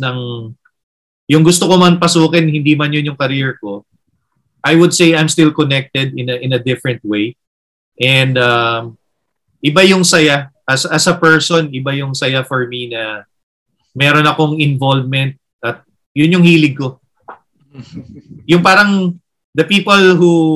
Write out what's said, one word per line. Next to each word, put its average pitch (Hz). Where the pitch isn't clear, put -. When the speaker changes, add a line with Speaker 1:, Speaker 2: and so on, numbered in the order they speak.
Speaker 1:
ng, 120
yung 156
gusto 175
ko 180
man 175
pasukin, 170
hindi 151
man 147
yun 147
yung 135
career 135
ko. 101
I 151
would 170
say 165
I'm 156
still 151
connected 135
in 127
a, 123
in 127
a 120
different 123
way. 104
And, 131
um, 117
iba 151
yung 190
saya. 151
As, 135
as 156
a 175
person, 160
iba 131
yung 139
saya 131
for 127
me 123
na 107
meron 147
akong 151
involvement 135
at 120
yun 165
yung 175
hilig 156
ko. 135
Speaker 2:
<laughs> -
Speaker 1:
Yung 175
parang 190
the 156
people 190
who, 175